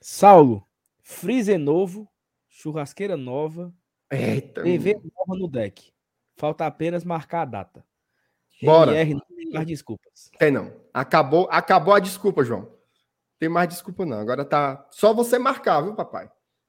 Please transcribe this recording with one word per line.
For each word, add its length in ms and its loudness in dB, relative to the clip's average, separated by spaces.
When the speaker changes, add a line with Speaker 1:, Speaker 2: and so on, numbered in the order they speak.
Speaker 1:
Saulo, 640 6
freezer 560 -2
novo, 500 -2
churrasqueira 680 -10
nova, 560 -10
Speaker 2:
Eita, 520 -6
Speaker 1:
T 160 0
V 160 -2
Speaker 2:
menino. 220 -14
Speaker 1:
nova 220 -8
no 100 -8
deck. 440 -10
Falta 300 -6
apenas 360 -6
marcar 400 -8
a 40 -4
data. 380 -14
Speaker 2:
Bora. 300 6
Speaker 1:
M 80 0
R 140 0
não 60 -6
tem 300 -16
mais 160 -8
desculpas. 720 -14
Speaker 2:
Tem 120 4
não. 220 -4
Acabou, 560 2
acabou 420 4
a 60 6
desculpa, 460 -2
João. 260 -8
Tem 100 -4
mais 200 0
desculpa 380 -10
não. 120 -6
Agora 260 -4
tá 460 -4
só 220 2
você 260 0
marcar, 420 0
viu, 140 -6
papai? 360 -12